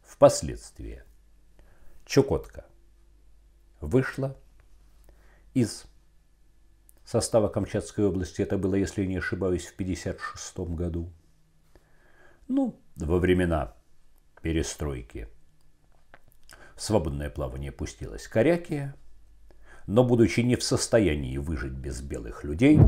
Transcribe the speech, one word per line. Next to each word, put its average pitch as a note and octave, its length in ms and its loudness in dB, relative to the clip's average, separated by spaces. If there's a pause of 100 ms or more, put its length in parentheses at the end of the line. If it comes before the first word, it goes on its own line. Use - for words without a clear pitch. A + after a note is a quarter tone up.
Впоследствии - 1000 2 (1040)
Чукотка - 580 0 (1160)
вышла C3 560 -2 (1200)
из - 300 0 (1200)
состава G#2+ 440 2
Камчатской G2+ 580 -2
области. F#2 360 -2
Это G2 160 -2
было, F#2 160 0
если G2 300 0
не F#2 140 -2
ошибаюсь, F2+ 480 -2
в - 100 -20
пятьдесят F#2 420 -6
шестом - 560 -10
году. E2+ 380 -4 (1400)
Ну, C4 320 -2 (160)
во D#2+ 220 0
времена F2+ 580 2 (680)
перестройки D2+ 880 -6 (1500)
в - 80 -14
свободное D2 480 -2
плавание C2+ 400 -8
пустилась - 560 -12
Корякия, C#3+ 680 0 (920)
но, G#2+ 160 4
будучи A#2+ 380 4
не A#2+ 160 2
в - 80 -6
состоянии D2+ 720 0
выжить C2+ 380 -6
без C2+ 260 -8
белых - 420 -10
людей G#2 460 4